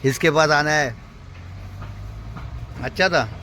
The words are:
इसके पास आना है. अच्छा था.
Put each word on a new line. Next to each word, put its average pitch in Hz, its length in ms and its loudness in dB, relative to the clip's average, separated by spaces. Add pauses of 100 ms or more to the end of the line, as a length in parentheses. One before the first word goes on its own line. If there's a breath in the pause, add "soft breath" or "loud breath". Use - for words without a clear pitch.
इसके 139 260 4
पास 151 200 6
आना 151 200 4
है. 147 260 2 (1900)
अच्छा 180 260 2
था. 143 200 4 (140)